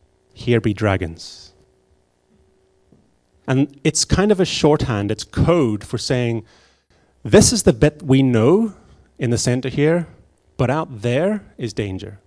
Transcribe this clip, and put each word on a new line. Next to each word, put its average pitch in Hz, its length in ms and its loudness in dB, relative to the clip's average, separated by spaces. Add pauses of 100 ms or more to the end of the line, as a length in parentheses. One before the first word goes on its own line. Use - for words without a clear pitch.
(340)
"Here 120 260 0
be 107 140 0
dragons." 95 800 -4 (1900)
And 135 380 -2
it's - 200 0
kind 208 280 2
of 190 80 0
a 185 60 2
shorthand, 110 680 0
it's 107 120 -6
code 123 600 0
for - 160 -8
saying, 117 440 -2 (800)
"This 180 320 4
is 214 100 -2
the 175 100 4
bit 147 280 0
we 135 220 4
know 139 500 2 (460)
in 117 120 -2
the 120 60 0
center 127 300 -2
here, 160 400 0 (500)
but 123 120 0
out 139 320 -4
there 165 420 -2 (140)
is 113 160 -8
danger. 98 540 -8